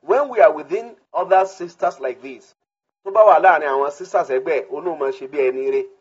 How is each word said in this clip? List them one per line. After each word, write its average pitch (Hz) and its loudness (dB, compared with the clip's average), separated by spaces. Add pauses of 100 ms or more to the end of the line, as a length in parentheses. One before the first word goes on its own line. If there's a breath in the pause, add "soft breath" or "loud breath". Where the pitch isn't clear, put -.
When 262 0
we 233 -6
are 160 6
within 185 -8 (160)
other 185 2
sisters 175 -8
like 127 -8
this, 127 -20 (500)
tó 196 -8
bá 214 4
wà 175 6
láàrin 156 4
àwọn 139 -2
sisters 180 -6
ẹgbẹ́, 131 -2
òun 147 -10
náà 170 -4
máa 135 -4
ṣe 131 -12
bí 147 -8
ẹni 131 -2
rere. 135 -2 (120)